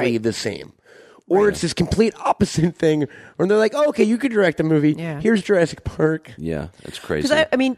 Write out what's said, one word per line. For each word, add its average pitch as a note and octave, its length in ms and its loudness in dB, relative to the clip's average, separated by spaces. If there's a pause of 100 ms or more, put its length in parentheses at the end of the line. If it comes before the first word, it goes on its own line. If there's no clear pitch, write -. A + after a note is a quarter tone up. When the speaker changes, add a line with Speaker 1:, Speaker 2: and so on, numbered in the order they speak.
(140)
Speaker 1:
Right. A2 100 -2
Speaker 2:
the A2+ 100 0
same. F2 400 -8 (540)
Or F#3+ 160 2
Speaker 3:
Yeah. G#3 60 4
Speaker 2:
it's - 120 -4
this E3+ 120 -2
complete F#3+ 400 2 (100)
opposite F3 520 0
thing D#3 320 0 (300)
where F3+ 100 0
they're G#3 100 2
like, A3 160 2
"Oh, D4 160 2
okay, A3+ 140 0
you A3 160 2
could B3+ 120 -2
direct G3+ 280 2
a E3+ 40 0
movie. D#3 320 2
Speaker 1:
Yeah. D#3+ 240 -8
Speaker 2:
Here's G#3+ 220 2
Jurassic F3+ 420 0
Park." - 540 -2
Speaker 3:
Yeah, D#2 300 -4 (160)
it's - 160 -16
crazy. D2+ 280 -4
Speaker 1:
'Cause D4+ 80 -4
I, D#4 160 0
I - 40 0
mean, B3+ 220 0